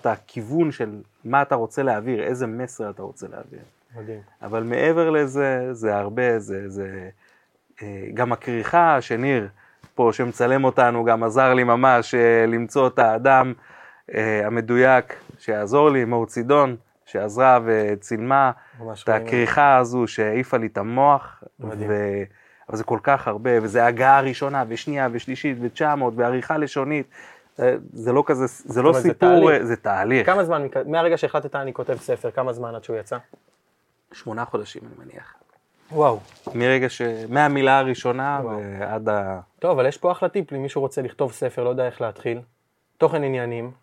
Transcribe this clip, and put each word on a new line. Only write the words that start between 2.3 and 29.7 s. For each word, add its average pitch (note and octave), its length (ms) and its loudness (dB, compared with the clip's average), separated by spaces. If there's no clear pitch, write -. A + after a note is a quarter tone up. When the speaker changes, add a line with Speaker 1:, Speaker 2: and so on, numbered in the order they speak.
Speaker 1:
מסר A2+ 440 -10
אתה G2 120 -16
רוצה F#2+ 260 -16
להעביר. - 320 -18
Speaker 2:
מדהים. A2 240 -14
Speaker 1:
אבל G#2+ 200 -6
מעבר D3+ 480 0
לזה, C3+ 640 -2
זה A2 220 -2
הרבה, A2+ 420 0
זה, G2 300 -10
זה, F#2+ 400 -10
אה, G2+ 220 -12
גם A#2+ 180 -2
הכריכה C3+ 680 0
שניר A#2+ 480 -2
פה, A#2+ 180 4
שמצלם B2 520 0
אותנו, B2 400 2
גם A2+ 200 2
עזר B2+ 300 4
לי B2+ 100 2
ממש, A#2+ 500 4
אה, A#2 320 6
למצוא A#2 420 0
את A#2+ 100 0
האדם, B2+ 540 4
אה, G#2+ 320 0
המדויק, A#2+ 680 4
שיעזור A2+ 520 2
לי, C3 140 2
מור A2+ 220 0
צידון, C3 500 2
שעזרה A2+ 580 2
וצילמה A2+ 840 0
Speaker 2:
ממש A2+ 220 -14
Speaker 1:
את - 60 -4
Speaker 2:
רואים. A2 180 2
Speaker 1:
הכריכה B2 500 4
הזו B2 300 2
שהעיפה A2+ 500 -2
לי A2+ 100 -2
את G#2 120 -8
המוח, C3 640 0
Speaker 2:
מדהים. G#2+ 300 -8
Speaker 1:
ו-, G2+ 320 -2
אבל A2 80 -8
זה A2 80 -6
כל A2+ 180 -2
כך C#3 260 0
הרבה, A2 220 -4
וזה A2+ 240 2
הגעה C3 340 4
ראשונה, C3+ 480 -4
ושנייה, C3 440 -4
ושלישית, B2+ 480 -6
ותשע D3 340 -2
מאות, B2+ 220 -2
ועריכה B2 420 -2
לשונית, C#3+ 480 -4
אה, B2+ 140 2
זה A#2 200 -4
לא B2+ 140 4
כזה, C3 200 0
זה B2 360 -4
לא D3+ 100 6
Speaker 2:
זאת C3 100 2
אומרת, - 0 -
זה E3+ 60 2
Speaker 1:
סיפור, F3+ 200 4
Speaker 2:
תהליך. C#3+ 120 4
Speaker 1:
אה, B2+ 60 -4
זה A#2 100 -2